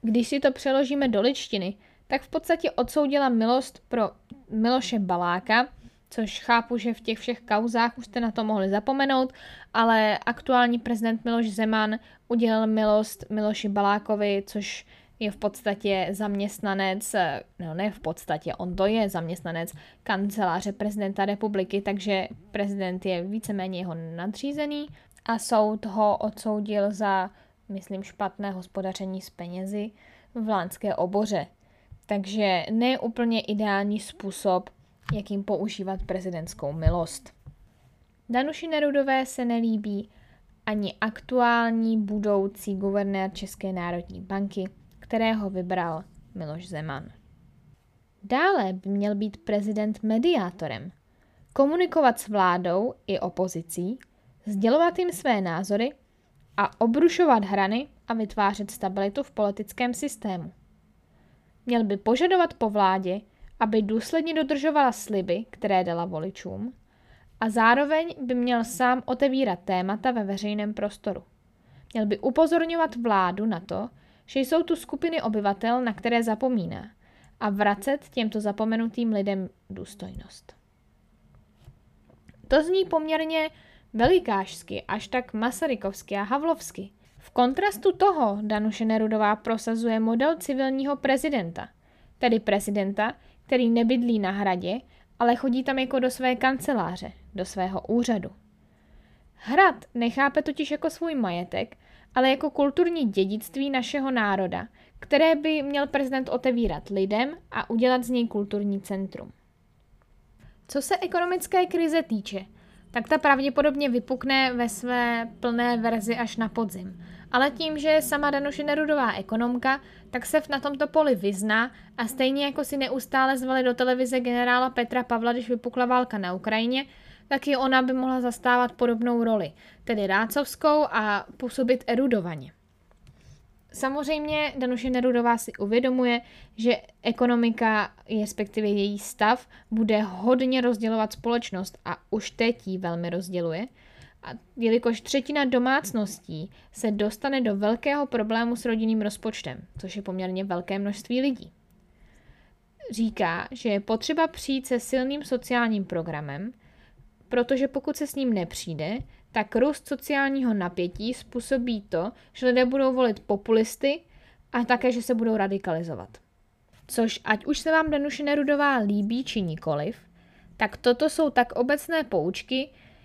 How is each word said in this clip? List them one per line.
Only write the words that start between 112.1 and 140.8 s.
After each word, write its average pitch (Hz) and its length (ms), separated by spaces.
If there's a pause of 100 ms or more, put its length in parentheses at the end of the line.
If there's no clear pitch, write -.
tak 233 180
ta 311 100
pravděpodobně 285 720
vypukne 262 640
ve 240 160
své 240 600 (120)
plné 240 360
verzi 226 400
až 233 200
na 226 120
podzim. 190 560 (280)
Ale 262 180
tím, 311 280
že 294 100
je 311 140
sama 294 280
Danuše 285 340
Nerudová 294 480
ekonomka, 247 680 (300)
tak 247 160
se 311 140
v, 302 80
na 277 120
tomto 285 260
poli 294 280
vyzná 208 580 (260)
a 233 80
stejně 269 380
jako 285 200
si 285 120
neustále 269 640
zvali 262 240
do 247 120
televize 254 460
generála 247 500
Petra 247 320
Pavla, 233 300
když 233 160
vypukla 247 380
válka 247 320
na 180 160
Ukrajině, 226 520 (420)
tak 277 200
i 277 80
ona 262 260
by 254 100
mohla 262 280
zastávat 247 520
podobnou 240 520
roli, 208 280 (320)
tedy 208 220
rádcovskou 277 840
a 214 360 (100)
působit 254 500
erudovaně. 196 640 (1200)
Samozřejmě 302 840
Danuše 247 320
Nerudová 240 480
si - 140
uvědomuje, 240 680 (360)
že 226 200 (260)
ekonomika, 233 920 (280)
respektive 208 480
její 202 300
stav, 220 500 (220)
bude 220 320
hodně 254 580
rozdělovat 220 520